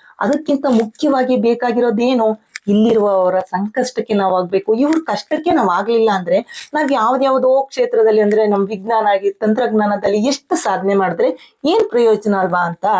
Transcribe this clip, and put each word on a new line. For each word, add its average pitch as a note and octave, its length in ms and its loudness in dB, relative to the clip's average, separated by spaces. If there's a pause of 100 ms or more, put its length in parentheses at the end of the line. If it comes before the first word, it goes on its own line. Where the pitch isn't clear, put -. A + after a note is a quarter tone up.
(200)
ಅದಕ್ಕಿಂತ D4 500 -2
ಮುಖ್ಯವಾಗಿ B3+ 680 0
ಬೇಕಾಗಿರೋದೇನು? A#3 1120 0 (160)
ಇಲ್ಲಿರುವವರ G3+ 720 2
ಸಂಕಷ್ಟಕ್ಕೆ G#3+ 720 -4
ನಾವ್ F#3+ 220 0
ಆಗ್ಬೇಕು. F#3 380 0
ಇವ್ರ C#4+ 220 0 (100)
ಕಷ್ಟಕ್ಕೆ D#4 460 -4
ನಾವ್ B3 180 0
ಆಗ್ಲಿಲ್ಲ A3 440 0
ಅಂದ್ರೆ F#3 600 -4
ನಾವ್ D4 200 0
ಯಾವ್ದ್ಯಾವ್ದೋ C4 720 2
ಕ್ಷೇತ್ರದಲ್ಲಿ, A3+ 580 2
ಅಂದ್ರೆ G#3+ 260 2
ನಮ್ G3+ 200 0
ವಿಜ್ಞಾನ G#3+ 400 -2
ಆಗಿ G3 240 0
ತಂತ್ರಜ್ಞಾನದಲ್ಲಿ G#3 840 -2
ಎಷ್ಟು C4 380 -2
ಸಾಧನೆ G3 400 -2
ಮಾಡಿದ್ರೆ F#3+ 680 -2
ಏನ್ G4+ 240 0
ಪ್ರಯೋಜನ A3 460 2
ಅಲ್ವಾ F3+ 240 0
ಅಂತ F3 260 -4 (140)